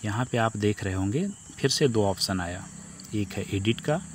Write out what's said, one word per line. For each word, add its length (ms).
यहाँ 200
पे 120
आप 200
देख 260
रहे 100
होंगे, 340
फिर 120
से 180
दो 180
option 360
आया, 240
एक 180
है 200
edit 280
का 200